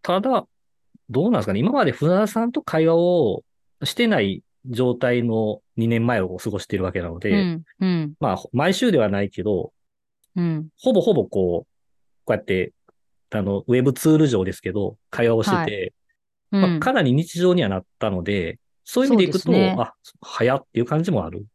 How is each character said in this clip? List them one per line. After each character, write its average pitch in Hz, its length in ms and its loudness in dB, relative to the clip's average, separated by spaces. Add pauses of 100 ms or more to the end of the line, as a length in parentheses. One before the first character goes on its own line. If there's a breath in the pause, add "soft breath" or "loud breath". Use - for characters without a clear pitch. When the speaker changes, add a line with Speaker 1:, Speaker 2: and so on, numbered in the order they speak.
Speaker 1:
た 180 180 0
だ、 240 260 -2 (640)
ど 156 200 0
う - 20 2
な 214 60 2
ん - 20 2
で 104 40 -2
す - 20 -4
か 104 80 -2
ね。 98 80 0
今 190 100 2
ま 269 140 2
で 135 80 0
船 170 240 0
田 208 100 2
さ 226 180 -2
ん 240 60 -4
と 294 100 -6
会 160 260 0
話 165 100 4
を 170 480 0 (380)
し 139 100 -6
て 240 140 0
な 202 120 2
い 98 240 -2 (220)
状 123 300 0
態 123 280 0
の 110 380 -2 (160)
二 113 100 0
年 117 200 0
前 120 120 2
を 92 160 -4
過 101 140 -8
ご 101 100 -6
し - 80 -12
て - 80 -4
い 98 40 -2
る 92 40 -2
わ 92 80 -2
け 92 80 -6
な 85 80 -6
の 85 120 -10
で、 104 120 -2
Speaker 2:
う - 60 2
ん 170 260 -2 (160)
う 190 60 -2
ん。 165 340 -2
Speaker 1:
ま 117 140 0
あ、 - 180 -6
毎 151 220 0
週 247 180 0
で 170 60 2
は 110 100 4
な 98 140 0
い 101 80 -4
け - 120 -10
ど、 92 300 -2 (640)
Speaker 2:
う 180 60 -2
ん。 160 260 -2 (100)
Speaker 1:
ほ - 140 0
ぼ 208 80 4
ほ 214 140 2
ぼ 120 120 2
こ 87 420 -2
う、 - 40 -20 (540)
こ 123 80 0
う - 20 4
や 98 60 -6
っ - 20 -20
て、 92 300 -2 (560)
あ 107 120 -4
の、 98 240 -2
ウ 123 120 2
ェ 127 40 2
ブ 135 120 2
ツ - 160 0
ー 156 80 6
ル 156 100 4
上 113 160 0
で 92 80 -4
す - 80 -12
け 92 140 -8
ど、 98 240 -4 (120)
会 117 200 0
話 117 60 4
を 113 80 0
し 180 220 0
て - 60 -
て、 95 220 -8 (580)
Speaker 2:
は 202 80 0
い。 - 20 4
Speaker 1:
ま 185 60 6
あ、 180 60 2
Speaker 2:
う - 20 0
ん。 156 60 -2
Speaker 1:
か - 100 0
な 262 100 2
り 127 120 4
日 165 260 -2
常 180 140 4
に 175 100 2
は 104 60 0
な 95 80 -2
っ 92 80 -8 (120)
た 110 120 -2
の 92 140 -4
で、 87 360 -4 (240)
そ - 200 -2
う - 20 2
い - 20 0
う 269 60 4
意 - 20 6
味 202 80 6
で 170 60 2
い - 20 -4
く - 60 -4
と、 - 20 0
Speaker 2:
そ 165 120 0
う 175 40 6
で - 140 4
す 185 80 -2
ね。 - 40 -2
Speaker 1:
あ、 - 120 -4 (280)
早 123 360 0
っ - 60 -8 (100)
て 113 60 0
い - 20 2
う 120 40 2
感 151 160 0
じ 185 100 -2
も 104 140 0
あ 80 40 -10
る。 90 260 -12